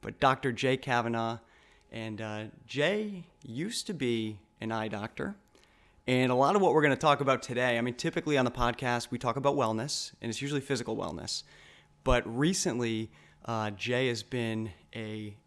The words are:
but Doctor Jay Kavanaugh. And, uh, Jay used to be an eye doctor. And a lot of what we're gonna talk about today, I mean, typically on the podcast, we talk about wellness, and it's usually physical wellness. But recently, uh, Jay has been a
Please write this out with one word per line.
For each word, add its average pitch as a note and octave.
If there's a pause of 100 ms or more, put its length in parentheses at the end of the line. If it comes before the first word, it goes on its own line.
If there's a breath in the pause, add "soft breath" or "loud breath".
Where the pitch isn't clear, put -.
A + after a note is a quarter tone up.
but -
Doctor C3
Jay C3
Kavanaugh. A#2 (500 soft breath)
And, A2
uh, G#2+ (200)
Jay F#3+ (180)
used D#3
to G#3+
be A2+ (220)
an A2
eye A2
doctor. G#2+ (720 soft breath)
And B2+
a B2+
lot C#3
of G3+
what D#3
we're D#3
gonna C#3+
talk C#3+
about C3
today, B2
I A#2
mean, B2
typically D3+
on B2+
the A#2+
podcast, A#2+
we A#2+
talk A#2+
about C#3+
wellness, A2+ (100)
and A2+
it's G#2+
usually C#3+
physical A#2
wellness. - (600 loud breath)
But B2
recently, A#2 (340 loud breath)
uh, A2
Jay B2
has A#2
been A2+ (240)
a G#2+ (100)